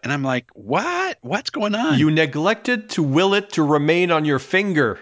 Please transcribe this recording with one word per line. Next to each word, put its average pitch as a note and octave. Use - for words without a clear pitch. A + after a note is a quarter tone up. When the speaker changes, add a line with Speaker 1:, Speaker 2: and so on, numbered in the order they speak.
Speaker 1:
And B2
I'm C#3+
like, B2+
"What? D4
What's E3+
going G#3
on?" G#3+
Speaker 2:
You D3+
neglected D#3+
to F3
will E3
it G3+
to E3
remain D#3
on D#3+
your C#3+
finger. E3